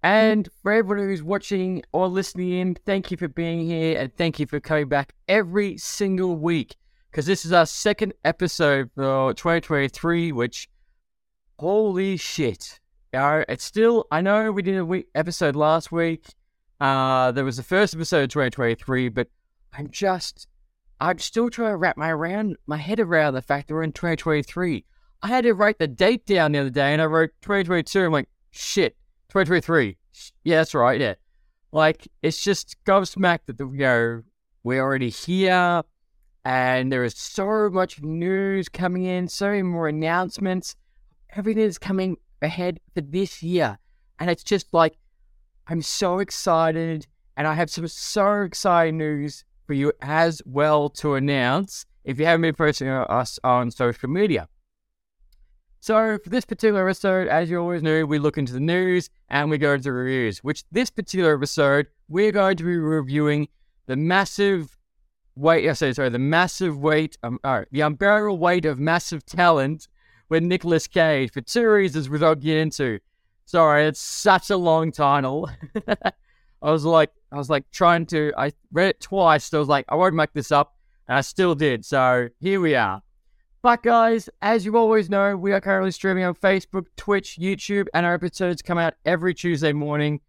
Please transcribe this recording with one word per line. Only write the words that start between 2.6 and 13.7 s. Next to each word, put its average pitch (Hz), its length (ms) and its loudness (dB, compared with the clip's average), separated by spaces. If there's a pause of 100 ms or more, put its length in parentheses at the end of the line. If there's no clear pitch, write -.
thank 196 240 -2
you 180 80 -8
for 180 100 -4
being 165 380 -4
here, 160 340 -2
and 131 160 -6
thank 165 240 -2
you 147 60 -2
for 147 120 -6
coming 147 300 -2
back 139 240 -2 (160)
every 196 480 0
single 185 600 -4
week, 156 400 -2 (360)
'cause 147 140 -4
this 185 180 -2
is 165 80 -4
our 170 140 6
second 208 480 -2 (100)
episode 143 720 0
for 135 400 0
twenty 170 260 0
twenty-three, 160 720 -2
which, 120 380 -4 (880)
holy 190 580 0
shit. - 640 -6 (320)
Uh, 143 340 0
it's - 160 -8
still, 226 480 2